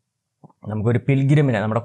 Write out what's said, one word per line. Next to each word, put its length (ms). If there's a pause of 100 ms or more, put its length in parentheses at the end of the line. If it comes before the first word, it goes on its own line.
(720)
നമുക്കൊരു 360
പിൽഗ്രിമിനെ, 560
നമ്മുടെ 220